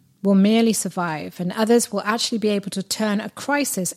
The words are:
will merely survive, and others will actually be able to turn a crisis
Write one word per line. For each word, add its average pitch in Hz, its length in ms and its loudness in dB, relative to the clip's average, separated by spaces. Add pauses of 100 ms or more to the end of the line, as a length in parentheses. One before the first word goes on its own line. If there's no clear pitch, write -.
(220)
will 196 140 2
merely 220 380 4
survive, 175 680 -6
and 175 120 -4
others 226 400 2
will 202 100 -2
actually 226 360 -2
be 208 120 0
able 202 200 -2
to 190 140 -6
turn 214 360 -2
a 214 120 -8
crisis 269 640 -2